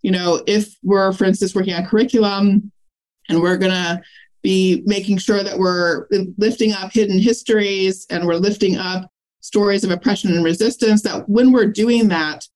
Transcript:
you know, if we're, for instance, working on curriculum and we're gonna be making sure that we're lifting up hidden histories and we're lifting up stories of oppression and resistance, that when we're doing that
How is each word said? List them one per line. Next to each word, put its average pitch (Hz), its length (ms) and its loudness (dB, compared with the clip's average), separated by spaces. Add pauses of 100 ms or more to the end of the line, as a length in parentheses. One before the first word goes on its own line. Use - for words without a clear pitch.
you 190 80 -2
know, 180 360 -2
if 208 360 -2
we're, 190 300 2
for 190 120 -2
instance, 190 300 -2
working 190 200 -2
on 175 100 -6
curriculum 202 880 2 (560)
and 165 140 0
we're 185 160 0
gonna 180 420 -2 (420)
be 185 440 2
making 196 320 -2
sure 202 240 0
that 196 160 -8
we're 180 480 0 (320)
lifting 214 340 0
up 190 200 -10
hidden 202 260 2
histories 202 920 0
and 175 180 -4
we're 170 100 0
lifting 196 400 0
up 185 340 -8 (300)
stories 202 440 0
of 190 60 -2
oppression 180 420 -2
and 170 120 2
resistance, 214 580 2
that - 260 -8
when 247 240 4
we're 240 140 4
doing 220 420 2
that 160 480 -4